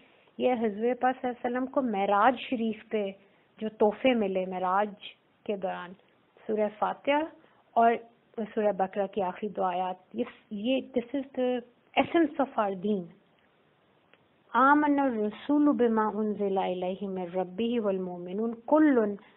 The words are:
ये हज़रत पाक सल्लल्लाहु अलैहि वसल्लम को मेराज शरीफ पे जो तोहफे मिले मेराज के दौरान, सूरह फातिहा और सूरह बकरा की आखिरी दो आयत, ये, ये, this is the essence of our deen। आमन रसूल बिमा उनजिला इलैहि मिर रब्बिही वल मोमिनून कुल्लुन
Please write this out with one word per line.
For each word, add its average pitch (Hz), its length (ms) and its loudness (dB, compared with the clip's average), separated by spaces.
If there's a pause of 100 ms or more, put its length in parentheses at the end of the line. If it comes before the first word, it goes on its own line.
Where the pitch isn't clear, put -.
(400)
ये 247 120 2
हज़रत 233 480 -2
पाक 254 160 2
सल्लल्लाहु - 20 -18
अलैहि 262 100 -4
वसल्लम 247 380 -4
को 269 160 -2
मेराज 208 540 4
शरीफ 226 540 -4
पे 196 260 -4 (440)
जो 220 80 -6
तोहफे 220 460 2
मिले 190 320 0
मेराज 185 480 0 (520)
के 214 100 -4
दौरान, 180 360 -8 (540)
सूरह 214 220 0
फातिहा 240 600 -2 (480)
और 233 200 6 (440)
सूरह 208 320 0
बकरा 190 340 -2
की 196 140 -6
आखिरी 185 320 -4
दो 190 100 -4
आयत, 185 340 -2 (180)
ये, 233 100 -2 (280)
ये, 247 440 -2
this 233 140 -4
is 269 280 -6
the 247 240 0 (420)
essence 330 360 2
of 262 80 0 (100)
our 202 160 0
deen। 190 280 -2 (1500)
आमन 285 460 4
रसूल 269 760 2
बिमा 220 320 2
उनजिला 202 580 -2
इलैहि 185 400 -4
मिर 185 240 -6
रब्बिही 185 480 -2
वल 202 200 0
मोमिनून 185 560 -6
कुल्लुन 247 640 4 (180)